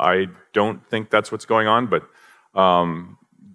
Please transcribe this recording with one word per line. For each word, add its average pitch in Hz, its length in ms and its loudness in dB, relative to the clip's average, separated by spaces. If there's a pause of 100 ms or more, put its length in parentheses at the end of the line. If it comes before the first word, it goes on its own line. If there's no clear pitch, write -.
I 92 280 0 (260)
don't 107 340 -2
think 110 220 -6
that's 107 200 0
what's 110 140 -10
going 110 240 0
on. 117 180 2
But, 87 220 -4 (500)
um, 87 600 0 (360)